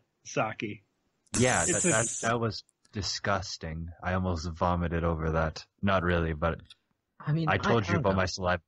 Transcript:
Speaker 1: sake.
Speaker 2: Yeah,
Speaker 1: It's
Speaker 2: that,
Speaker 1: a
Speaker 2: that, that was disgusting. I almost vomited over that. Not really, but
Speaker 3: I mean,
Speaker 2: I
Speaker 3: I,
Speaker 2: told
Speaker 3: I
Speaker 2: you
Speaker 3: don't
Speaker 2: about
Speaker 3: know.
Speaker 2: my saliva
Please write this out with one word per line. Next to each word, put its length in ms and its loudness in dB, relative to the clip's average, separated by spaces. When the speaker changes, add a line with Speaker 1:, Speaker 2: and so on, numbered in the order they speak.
Speaker 1:
sake. 600 -6
Speaker 2:
Yeah, 300 4
Speaker 1:
It's 160 0
Speaker 2:
that, 20 2
Speaker 1:
a 60 4
Speaker 2:
that, 160 4
that 180 2
was 240 -4
disgusting. 960 -4
I 120 -2
almost 360 0
vomited 540 0
over 280 0
that. 340 -2
Not 220 4
really, 300 2
but 260 -2
Speaker 3:
I 140 -2
mean, 160 0
Speaker 2:
I 60 4
Speaker 3:
I, 20 2
Speaker 2:
told 260 2
Speaker 3:
I 40 -6
Speaker 2:
you 60 -2
Speaker 3:
don't 60 4
Speaker 2:
about 120 2
Speaker 3:
know. 60 2
Speaker 2:
my 80 2
saliva 420 -2